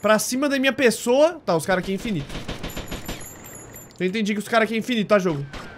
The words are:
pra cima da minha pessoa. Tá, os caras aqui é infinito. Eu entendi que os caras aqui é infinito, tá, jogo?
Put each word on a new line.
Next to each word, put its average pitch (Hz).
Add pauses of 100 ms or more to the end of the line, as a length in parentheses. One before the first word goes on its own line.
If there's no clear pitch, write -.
pra 214
cima 262
da 277
minha 269
pessoa. 269
Tá, 180
os 156
caras 180
aqui 190
é -
infinito. 190 (1600)
Eu 180
entendi 208
que 208
os 208
caras 220
aqui 220
é 226
infinito, 220
tá, 208
jogo? 156 (320)